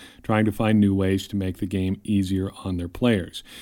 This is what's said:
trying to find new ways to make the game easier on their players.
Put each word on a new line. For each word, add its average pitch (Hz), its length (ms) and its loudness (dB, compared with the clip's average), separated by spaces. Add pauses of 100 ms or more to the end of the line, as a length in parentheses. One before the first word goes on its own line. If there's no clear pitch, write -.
(240)
trying 107 220 2
to 107 80 2
find 107 260 2
new 98 160 4
ways 95 320 0
to - 80 -8
make 95 220 -4
the - 80 -4
game 95 400 -2
easier 95 460 0 (120)
on 95 140 -4
their 87 100 -6
players. 107 560 -2 (180)